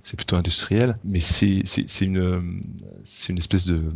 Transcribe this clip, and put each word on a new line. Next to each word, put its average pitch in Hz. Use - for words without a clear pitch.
c'est -
plutôt -
industriel. 101
Mais 92
c'est, 101
c'est, -
c'est -
une, 95
euh, 90
c'est -
une 90
espèce 90
de, 80